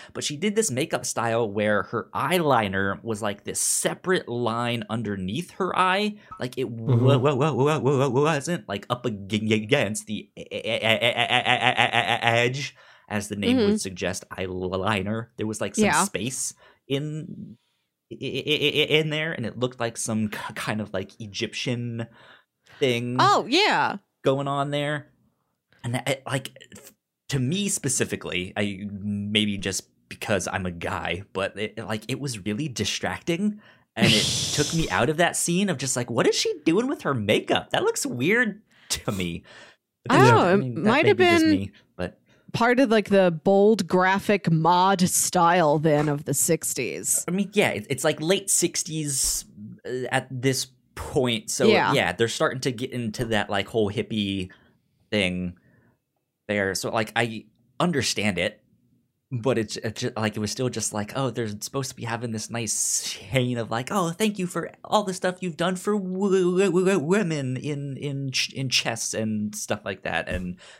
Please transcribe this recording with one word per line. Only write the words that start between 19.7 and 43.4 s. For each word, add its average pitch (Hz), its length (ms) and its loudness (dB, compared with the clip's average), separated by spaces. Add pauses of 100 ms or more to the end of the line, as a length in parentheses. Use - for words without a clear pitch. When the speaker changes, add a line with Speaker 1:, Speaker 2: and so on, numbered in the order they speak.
Speaker 1:
like 117 160 -4
some 110 320 -2
k-, - 100 -10 (160)
kind 107 240 -4
of, 101 140 -8
like, 95 260 -4
Egyptian 117 880 -6 (720)
thing 123 400 0
Speaker 3:
Oh, 330 300 4
yeah. 233 480 2 (260)
Speaker 1:
going 139 240 0
on 143 240 -2
there. 143 360 -4 (760)
And 120 140 -4
I, - 280 -4
like, 131 260 -6 (240)
f-, - 180 -20 (360)
to 139 100 -2
me 185 300 -2
specifically, 95 880 -4
I, 101 340 -4
maybe 104 640 0
just 95 300 -6 (220)
because 95 420 -4
I'm 95 140 -4
a 90 60 -6
guy, 87 520 -6 (100)
but 95 240 -4
it, 104 200 -8
it, 113 80 -10
like, 107 240 -6
it 131 100 -4
was 117 260 -8
really 107 220 -4
distracting, 160 920 -4 (340)
and 113 120 4
it 107 160 4
Speaker 3:
<laughs> - 300 -2
Speaker 1:
took 147 200 0
me 165 160 0
out 104 200 2
of 156 80 0
that 170 200 2
scene 185 320 0
of 151 80 -2
just, 131 180 -4
like, 120 160 -4
"What 123 160 4
is 453 80 2
she 453 180 0 (120)
doing 214 220 4
with - 160 -4
her 147 100 0
makeup? 110 580 0
That - 120 0
looks - 220 -2
weird 214 560 0 (280)
to - 240 -4
me." 87 300 -4 (640)
But 226 100 2
Speaker 3:
I - 40 8
Speaker 1:
that's 427 120 10
Speaker 3:
don't 453 60 8
Speaker 1:
just, 311 60 6
Speaker 3:
know, 185 60 4
Speaker 1:
I 180 40 6
Speaker 3:
it 196 40 6
Speaker 1:
mean, 131 180 -2
that 170 140 0
Speaker 3:
might 285 140 4
Speaker 1:
may - 60 6
Speaker 3:
have 370 80 6
Speaker 1:
be 370 60 4
just 339 220 6
Speaker 3:
been 311 60 4
Speaker 1:
me, - 200 0 (240)
but - 240 -6 (340)
Speaker 3:
part 240 280 4
of, 262 80 6
like, 214 200 4
the 190 220 6 (140)